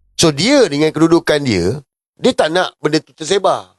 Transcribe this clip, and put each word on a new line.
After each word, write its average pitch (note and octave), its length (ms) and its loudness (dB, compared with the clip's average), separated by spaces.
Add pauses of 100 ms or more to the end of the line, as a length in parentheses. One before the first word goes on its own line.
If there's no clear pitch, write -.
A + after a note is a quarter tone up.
(140)
So, E3+ 160 2
dia A3+ 400 2
dengan D3 240 -2
kedudukan D#3+ 480 0
dia, A2+ 400 -2 (320)
dia - 220 0
tak D#3+ 180 0
nak F3 240 -4
benda D#3 240 -2
tu - 80 -20
tersebar. D#3+ 680 -2